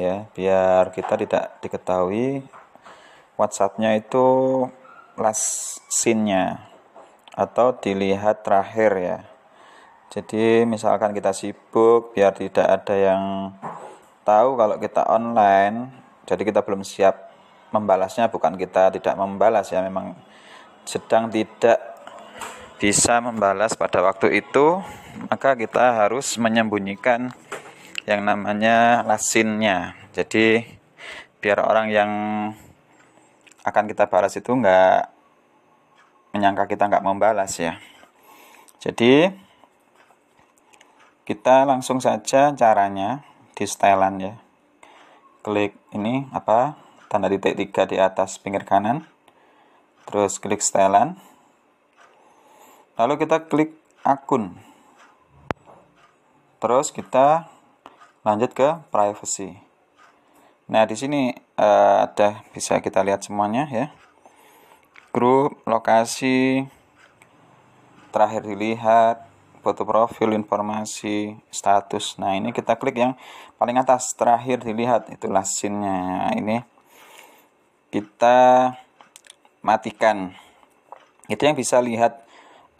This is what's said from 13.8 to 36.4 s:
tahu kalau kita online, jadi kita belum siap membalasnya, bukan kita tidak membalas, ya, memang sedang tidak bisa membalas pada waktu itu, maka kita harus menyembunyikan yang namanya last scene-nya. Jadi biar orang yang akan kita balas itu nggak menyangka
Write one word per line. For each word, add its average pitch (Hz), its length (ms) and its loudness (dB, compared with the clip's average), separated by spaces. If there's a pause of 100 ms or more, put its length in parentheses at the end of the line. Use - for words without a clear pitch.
tahu 113 320 4
kalau 107 240 2
kita - 320 -2
online, 110 800 2 (340)
jadi 90 220 -2
kita 104 160 0
belum 98 240 -6
siap - 480 0 (400)
membalasnya, 101 560 0
bukan - 240 -2
kita 95 400 2
tidak 90 240 -2
membalas, 98 560 0
ya, 92 80 -2
memang 95 320 -8 (720)
sedang 113 420 0
tidak 110 540 0 (960)
bisa 101 400 2
membalas 110 560 0
pada 95 320 0
waktu 95 320 2
itu, 147 400 2 (480)
maka 131 320 0
kita 113 480 2
harus 120 320 -4
menyembunyikan 113 960 -2 (680)
yang 104 180 0
namanya 107 800 2
last 110 320 -2
scene-nya. 107 640 0 (160)
Jadi 110 480 2 (800)
biar 101 220 2
orang 110 260 2
yang 104 200 2 (1500)
akan 107 240 0
kita 104 240 0
balas 95 240 0
itu 101 160 -6
nggak 95 580 4 (1300)
menyangka 101 320 0